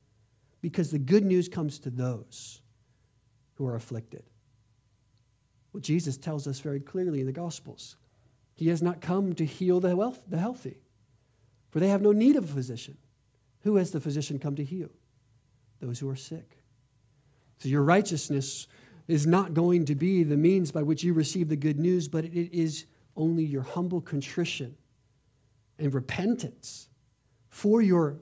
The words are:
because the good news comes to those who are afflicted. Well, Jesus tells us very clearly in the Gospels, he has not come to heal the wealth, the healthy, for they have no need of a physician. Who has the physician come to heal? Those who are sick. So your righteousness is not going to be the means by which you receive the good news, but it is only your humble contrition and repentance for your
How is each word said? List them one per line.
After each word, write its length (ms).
because 300
the 80
good 260
news 220
comes 320
to 100
those 720
who 100
are 100
afflicted. 480
Well, 80
Jesus 360
tells 300
us 120
very 220
clearly 400
in 40
the 60
Gospels, 640
he 100
has 140
not 200
come 340
to 100
heal 340
the 160
wealth, 320
the 100
healthy, 400
for 120
they 80
have 120
no 120
need 240
of 80
a 80
physician. 440
Who 140
has 160
the 80
physician 400
come 160
to 80
heal? 280
Those 200
who 80
are 80
sick. 480
So 100
your 160
righteousness 840
is 180
not 260
going 320
to 80
be 300
the 140
means 340
by 120
which 200
you 100
receive 360
the 80
good 200
news, 300
but 160
it 300
is 320
only 260
your 180
humble 380
contrition 800
and 160
repentance 920
for 320
your 400